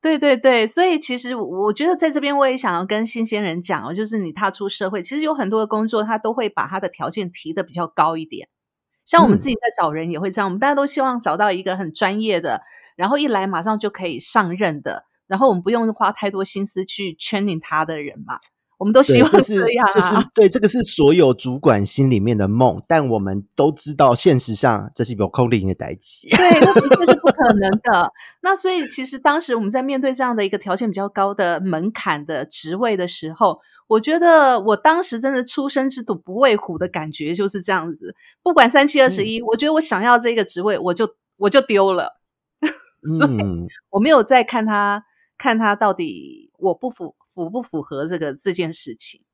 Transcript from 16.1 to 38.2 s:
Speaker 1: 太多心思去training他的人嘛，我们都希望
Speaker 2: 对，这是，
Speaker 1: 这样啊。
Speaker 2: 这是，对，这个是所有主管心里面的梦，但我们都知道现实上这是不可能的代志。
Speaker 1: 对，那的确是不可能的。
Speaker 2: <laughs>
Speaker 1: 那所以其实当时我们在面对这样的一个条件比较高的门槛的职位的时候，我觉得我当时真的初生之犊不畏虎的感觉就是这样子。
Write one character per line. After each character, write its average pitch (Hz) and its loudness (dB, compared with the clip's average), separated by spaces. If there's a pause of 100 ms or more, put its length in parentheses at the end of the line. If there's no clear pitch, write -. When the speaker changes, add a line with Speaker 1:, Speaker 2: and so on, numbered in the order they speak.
Speaker 1:
太 202 -4
多 196 -4
心 196 -6
思 190 -8
去 190 -8
training 196 -4
他 156 -2
的 160 -8
人 143 -12
嘛， - -12 (400)
我 190 -4
们 208 0
都 262 8
希 254 6
望 311 6
Speaker 2:
对， - 8
这 - 4
是， 208 0
Speaker 1:
这 233 2
样 233 2
啊。 190 2
Speaker 2:
这 208 4
是， 180 2 (180)
对， 208 6
这 254 -2
个 208 2
是 247 0
所 147 4
有 156 6
主 127 -6
管 110 2
心 135 0
里 113 2
面 113 0
的 98 0
梦， 110 2
但 156 2
我 113 0
们 98 -6 (100)
都 151 2
知 151 -10
道 135 4
现 143 4
实 113 -6
上 107 0
这 120 -2
是 117 -6
不 98 0
可 - -2
能 110 0
的 92 -2
代 - -10
志。 - -20
Speaker 1:
对， 349 6
那 392 6
的 - 6 (140)
确 349 0
是 - 2
不 339 2
可 240 4
能 196 2 (140)
的。 190 2 (140)
Speaker 2:
<laughs> - -20
Speaker 1:
那 381 0
所 381 -2
以 330 -4
其 262 -10
实 262 -12
当 294 2
时 254 -4
我 226 -2
们 196 -2
在 254 -2
面 269 -4
对 262 0
这 262 -4
样 247 -2
的 202 -2
一 196 -4
个 202 -4
条 196 -4
件 220 -2
比 180 -4
较 196 -4
高 196 -2
的 170 0
门 185 -4
槛 151 -4
的 151 -6
职 160 -8
位 220 -2
的 180 -4
时 160 -10
候， 180 0 (280)
我 220 2
觉 302 -2
得 311 6
我 208 2
当 320 2
时 240 -6
真 269 -2
的 254 -2
初 269 -6
生 269 -2
之 262 -10
犊 196 -6
不 185 -14
畏 247 4
虎 180 -8
的 180 -4
感 156 -8
觉 151 -6
就 202 -2
是 190 -6
这 185 -4
样 170 -2
子。 - -14 (260)